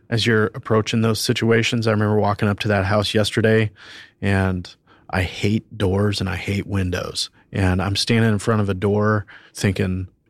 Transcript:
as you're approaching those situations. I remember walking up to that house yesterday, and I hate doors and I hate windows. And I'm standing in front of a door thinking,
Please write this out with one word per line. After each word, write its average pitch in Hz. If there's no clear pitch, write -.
as 110
you're 110
approaching 110
those 110
situations. 117
I 113
remember 107
walking 101
up 101
to -
that 101
house 104
yesterday, 110
and 95
I 92
hate 107
doors 101
and 95
I 90
hate 98
windows. 92
And 92
I'm 98
standing 113
in 104
front 110
of 98
a 98
door 104
thinking, 95